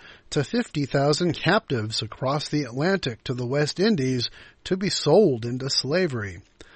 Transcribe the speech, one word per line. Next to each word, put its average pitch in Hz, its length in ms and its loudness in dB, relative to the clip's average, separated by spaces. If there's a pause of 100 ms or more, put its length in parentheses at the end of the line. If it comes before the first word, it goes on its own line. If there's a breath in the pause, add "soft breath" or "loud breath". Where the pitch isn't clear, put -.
(320 loud breath)
to 147 120 0
fifty 151 420 -2
thousand 147 520 2
captives 135 640 0
across 131 480 -4
the 151 140 0
Atlantic 135 600 -2
to 135 100 -4
the 123 140 -4
West 143 320 0
Indies 131 500 2 (360 loud breath)
to 185 100 -2
be 190 140 -2
sold 143 560 4
into 127 240 -4
slavery. 127 720 -2 (340 loud breath)